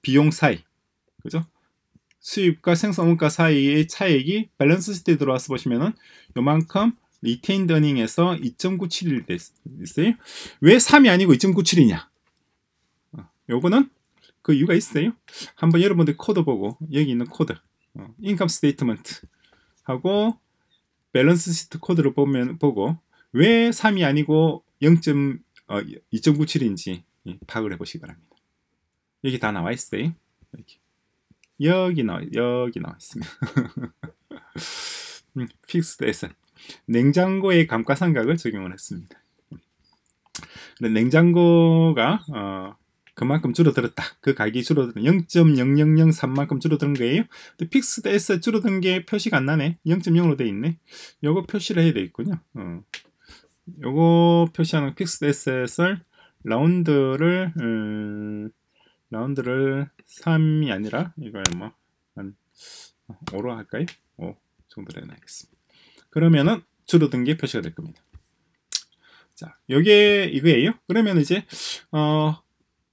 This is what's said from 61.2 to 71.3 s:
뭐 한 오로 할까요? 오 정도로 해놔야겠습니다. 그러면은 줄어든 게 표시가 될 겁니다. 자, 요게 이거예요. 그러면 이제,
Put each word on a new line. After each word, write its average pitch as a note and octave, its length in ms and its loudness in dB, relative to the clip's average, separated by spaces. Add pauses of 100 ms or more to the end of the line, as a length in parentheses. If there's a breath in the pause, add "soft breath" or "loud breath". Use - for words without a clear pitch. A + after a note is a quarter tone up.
뭐 G2+ 180 -12 (420)
한 G2 200 -14 (1000 loud breath)
오로 A2+ 220 -8
할까요? A2+ 300 -8 (320)
오 F2+ 180 -12 (320)
정도로 - 340 -18
해놔야겠습니다. - 560 -20 (520 soft breath)
그러면은 E3 520 4 (240)
줄어든 C#3 380 -2
게 D3+ 140 -2
표시가 - 240 -6
될 E2 120 -12
겁니다. - 280 -18 (1300 soft breath)
자, - 220 -20 (120)
요게 G3+ 640 4
이거예요. C#3+ 400 2 (140)
그러면 G3+ 320 2
이제, F3 260 0 (460 loud breath)